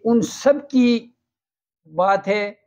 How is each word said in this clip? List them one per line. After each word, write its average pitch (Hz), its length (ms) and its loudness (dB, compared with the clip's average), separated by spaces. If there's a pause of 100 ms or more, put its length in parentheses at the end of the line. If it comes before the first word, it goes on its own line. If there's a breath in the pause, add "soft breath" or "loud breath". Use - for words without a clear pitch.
ان 233 160 2
سب - 500 -2
کی 240 400 0 (760)
بات 190 420 -2
ہے۔ 202 260 -2 (120)